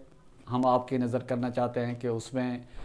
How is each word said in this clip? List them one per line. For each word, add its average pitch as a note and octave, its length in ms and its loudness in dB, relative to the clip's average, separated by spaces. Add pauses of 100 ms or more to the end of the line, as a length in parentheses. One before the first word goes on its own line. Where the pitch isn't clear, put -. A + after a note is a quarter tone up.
(500)
हम B2+ 160 2
आपकी B2+ 320 4
नज़र B2 220 2
करना B2 300 -2
चाहते A#2+ 300 0
हैं A#2+ 200 -2
कि B2 80 -4
उसमें, B2 580 -2 (200)